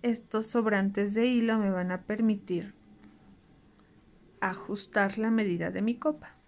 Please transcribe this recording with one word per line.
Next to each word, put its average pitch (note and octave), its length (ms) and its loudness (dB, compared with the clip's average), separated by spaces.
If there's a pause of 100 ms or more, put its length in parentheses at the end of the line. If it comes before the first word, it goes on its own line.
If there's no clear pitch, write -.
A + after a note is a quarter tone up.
Estos A3+ 440 -2
sobrantes G3+ 680 2
de A3+ 120 2
hilo A#3 320 4
me G3+ 120 2
van F3+ 200 0
a F3+ 120 -4
permitir G#3 720 -2 (1700)
ajustar G3 760 -2
la A3 140 0
medida F3+ 400 0
de F#3+ 100 -6
mi A3+ 160 0
copa. - 400 -4 (120)